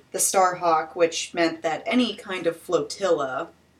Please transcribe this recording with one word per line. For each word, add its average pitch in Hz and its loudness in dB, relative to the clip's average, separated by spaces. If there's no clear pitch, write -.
the 190 -6
Starhawk, 175 2
which - 0
meant 165 0
that - -4
any 240 2
kind 185 -8
of 165 -2
flotilla 156 -2